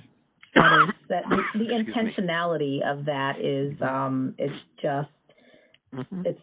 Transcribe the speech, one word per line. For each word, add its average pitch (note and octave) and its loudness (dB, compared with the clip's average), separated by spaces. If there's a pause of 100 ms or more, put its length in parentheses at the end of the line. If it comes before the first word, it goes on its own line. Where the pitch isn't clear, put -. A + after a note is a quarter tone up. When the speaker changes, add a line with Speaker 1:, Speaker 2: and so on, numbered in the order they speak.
(560)
Speaker 1:
That - 8
is, - -6 (140)
that, F3 0
the, G3 0
the A#3 0
Speaker 2:
Excuse A3 -2
me. A3 -2
Speaker 1:
intentionality E3 0 (100)
of C#3+ -4
that C#3 -2
is, C#3+ -2
um, C3 -2
it's C#3+ -4 (280)
just, C#3 -2 (800)
Speaker 2:
Mm-hmm. C3+ -8
Speaker 1:
it's E3+ -4